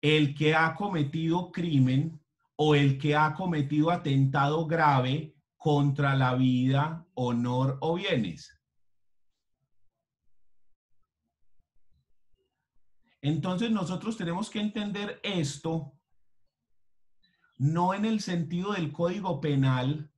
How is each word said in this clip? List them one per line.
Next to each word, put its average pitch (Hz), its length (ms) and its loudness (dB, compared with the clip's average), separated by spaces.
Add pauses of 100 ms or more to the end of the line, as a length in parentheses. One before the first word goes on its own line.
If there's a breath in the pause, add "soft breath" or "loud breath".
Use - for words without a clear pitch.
El 151 320 2
que 156 200 2
ha 160 200 2
cometido 170 760 -2
crimen 147 720 0 (320)
o 151 200 4
el 143 220 4
que 147 200 0
ha 151 180 2
cometido 151 560 0
atentado 143 760 2
grave 147 680 0 (220)
contra 143 580 2
la 131 200 2
vida, 131 800 0
honor 123 680 0
o 160 160 -2
bienes. 147 600 -4 (4000)
Entonces 180 520 -2
nosotros 190 440 -4
tenemos 180 320 -4
que 214 120 -8
entender 208 640 -6
esto 165 760 -4 (1600)
no 165 360 2
en 208 100 -4
el 220 160 0
sentido 175 540 -4
del 170 180 -4
Código 180 480 -4
Penal 135 760 0